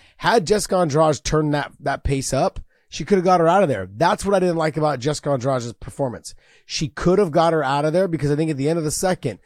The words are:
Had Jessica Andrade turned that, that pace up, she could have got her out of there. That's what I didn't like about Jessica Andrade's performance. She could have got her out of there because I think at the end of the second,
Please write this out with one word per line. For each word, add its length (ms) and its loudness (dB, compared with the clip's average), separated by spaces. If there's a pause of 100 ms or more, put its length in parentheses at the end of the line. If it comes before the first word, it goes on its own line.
(180)
Had 280 2
Jessica 300 0
Andrade 480 2
turned 300 0
that, 260 -4
that 240 -4
pace 300 -2
up, 260 -2 (300)
she 160 -10
could 120 4
have 80 0
got 140 6
her 80 4
out 160 4
of 60 2
there. 260 -4
That's 300 0
what 100 0
I 40 2
didn't 180 2
like 180 -2
about 240 0
Jessica 300 -4
Andrade's 440 -2
performance. 600 -8 (320)
She 220 -6
could 320 2
have 120 2
got 220 2
her 100 0
out 220 0
of 80 0
there 140 2
because 240 -2
I 40 2
think 160 0
at 60 -4
the 120 -2
end 100 0
of 60 -2
the 60 -2
second, 540 -4